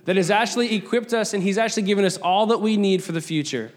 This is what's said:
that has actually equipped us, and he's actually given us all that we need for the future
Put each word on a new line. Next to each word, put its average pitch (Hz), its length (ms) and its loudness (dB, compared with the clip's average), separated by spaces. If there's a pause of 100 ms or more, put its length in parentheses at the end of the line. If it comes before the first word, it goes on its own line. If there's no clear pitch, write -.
that 185 100 0
has 185 160 2
actually 220 420 0
equipped 226 400 -2
us, 214 220 0
and 190 80 -2
he's 196 160 0
actually 220 240 0
given 202 200 2
us 180 140 0
all 196 300 2
that 233 100 2
we 214 180 0
need 190 280 2
for - 80 -8
the 165 100 -4
future 139 560 -4